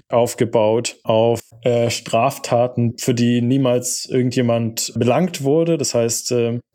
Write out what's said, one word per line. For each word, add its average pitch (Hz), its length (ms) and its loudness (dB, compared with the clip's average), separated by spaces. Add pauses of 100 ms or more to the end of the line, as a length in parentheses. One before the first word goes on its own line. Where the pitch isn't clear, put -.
aufgebaut, 117 920 0
auf, 113 380 2 (220)
äh, 120 260 2
Straftaten, 120 1080 0
für - 160 0
die 120 280 2
niemals 123 640 0
irgendjemand 120 880 -2
belangt 127 480 0
wurde. 165 340 2
Das 135 160 -4
heißt, 117 380 -2
ähm, 120 300 0 (140)